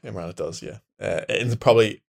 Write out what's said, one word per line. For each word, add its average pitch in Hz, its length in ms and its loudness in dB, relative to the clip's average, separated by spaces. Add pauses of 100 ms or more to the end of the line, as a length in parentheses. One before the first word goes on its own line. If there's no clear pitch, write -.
Imran, 92 260 -10
it 95 60 -14
does, 80 280 -8
yeah. - 160 -14 (200)
Uh, 87 300 -4
in 117 280 -2
probably 113 440 4 (120)